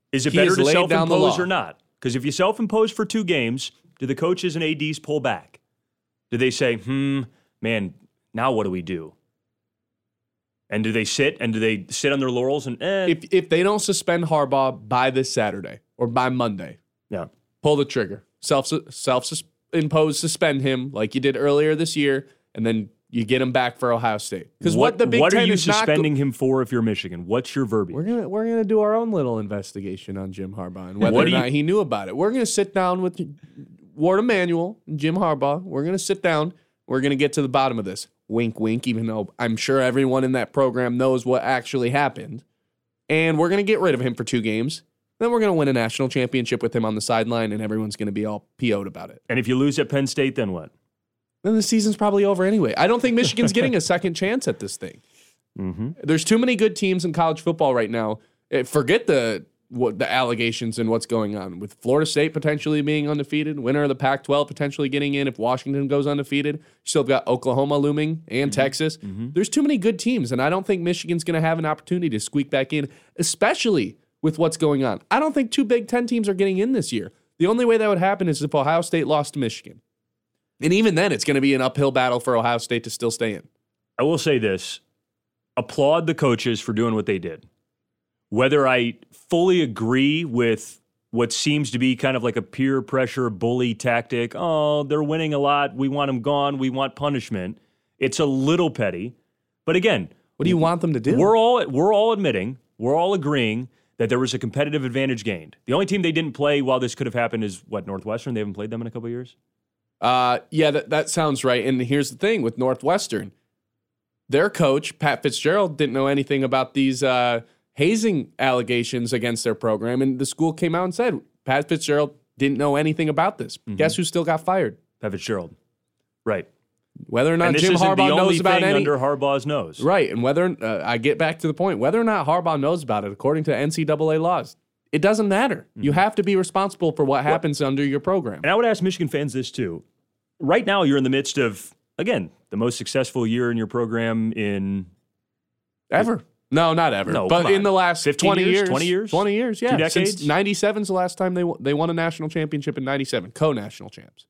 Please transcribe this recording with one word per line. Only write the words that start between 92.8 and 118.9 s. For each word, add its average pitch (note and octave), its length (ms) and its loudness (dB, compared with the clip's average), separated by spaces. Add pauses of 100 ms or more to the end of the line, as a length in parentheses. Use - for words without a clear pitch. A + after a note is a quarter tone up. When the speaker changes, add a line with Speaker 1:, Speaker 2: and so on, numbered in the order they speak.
Speaker 1:
pressure B2+ 480 -2
bully A#2 460 -2
tactic, A#2 600 -2
"Oh, D3+ 500 0
they're D3 180 0
winning D#3 320 -2
a C#3+ 40 0
lot. C#3+ 380 2
We C3+ 120 0
want C#3 200 -2
'em B2+ 140 -2
gone. C#3+ 360 0
We C3 120 -2
want C3 260 -4
punishment." A2+ 640 -4 (400)
It's C3+ 200 -2
a D#3+ 60 2
little C#3+ 460 2
petty. G#2 440 -6 (520)
But E3 100 2
again, F3+ 320 2 (280)
Speaker 2:
What - 80 -4
do E3 60 2
you F3+ 60 4
want E3 240 2
them E3 140 0
to A#2+ 60 -2
do? B2+ 160 2
Speaker 1:
we're G3+ 200 6
all, A#3 320 4
we're D3+ 260 2
all A3 180 4
admitting, B2+ 460 -2 (200)
we're B2+ 180 0
all F3+ 180 2
agreeing C3 540 0 (300)
that A#2 100 0
there B2 100 2
was B2+ 160 0
a B2+ 40 -6
competitive C#3+ 460 -2
advantage B2+ 380 -2
gained. F#2 340 -8 (100)
The A#2+ 80 -2
only F#3+ 120 2
team F#3+ 160 -2
they E3+ 100 0
didn't D#3 200 -2
play C#3+ 300 0
while B2+ 180 0
this B2 160 -4
could C3 100 -4
have A2+ 80 -6
happened A#2 300 -2
is, F#2+ 240 -8
what, G2+ 180 -6
Northwestern? G#2+ 480 -8
They A2 60 -2
haven't G#2 140 -6
played G#2 160 -8
them A2+ 100 -8
in A#2 80 -10
a - 20 -12
couple A#2 160 -10
of A#2 60 -8
years? B2+ 240 -12 (640)
Speaker 2:
Uh, B2 400 2 (100)
yeah, D#3 220 4
that, C#3 180 -2
that D3+ 200 0
sounds D3+ 340 0
right. A#2+ 200 2
And C3 180 2
here's C#3 280 0
the B2 60 -14
thing G#3 260 0
with A2+ 160 -4
Northwestern. B2+ 720 -2 (960)
Their E3 220 2
coach, D3+ 480 0
Pat C#3+ 240 0
Fitzgerald, D#3+ 560 0
didn't C#3+ 140 0
know C3+ 160 0
anything C#3 340 0
about C3 320 0
these, C3+ 300 0
uh, B2 380 2 (320)
hazing G3+ 640 0
allegations A#2+ 760 0